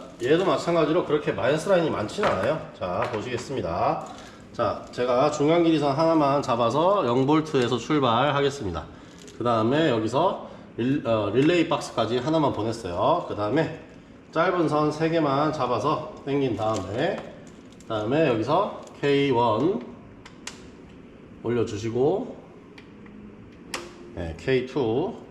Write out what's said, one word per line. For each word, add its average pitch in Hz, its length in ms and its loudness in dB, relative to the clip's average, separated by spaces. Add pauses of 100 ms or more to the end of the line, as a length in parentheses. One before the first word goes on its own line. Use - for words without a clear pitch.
(220)
얘도 160 240 4
마찬가지로 160 580 2
그렇게 151 280 0
마이너스 135 360 0
라인이 170 220 4
많지는 107 380 -2
않아요. 117 380 0 (120)
자, 90 340 -2
보시겠습니다. 117 920 -4 (460)
자, 101 400 -2
제가 127 400 2
중간 165 320 4
길이선 147 320 2
하나만 147 460 4
잡아서 135 640 2
영 123 200 2
볼트에서 139 500 2
출발하겠습니다. 131 1080 0 (520)
그 110 80 -4
다음에 120 460 2
여기서 123 580 0 (280)
릴-, 131 300 -2
어, 107 240 0
릴레이 151 380 4
박스까지 123 500 -2
하나만 147 340 0
보냈어요. 110 760 0
그 139 60 -6
다음에 123 460 0 (500)
짧은 175 380 2
선 151 220 2
세 156 200 0
개만 151 420 2
잡아서 127 600 -2 (120)
당긴 135 320 0
다음에, 110 600 -2 (720)
다음에 113 380 0
여기서 131 560 0 (180)
케이원 139 800 2 (1600)
올려주시고, 117 920 0 (1800)
네, 82 220 -8
케이투 131 760 -2 (160)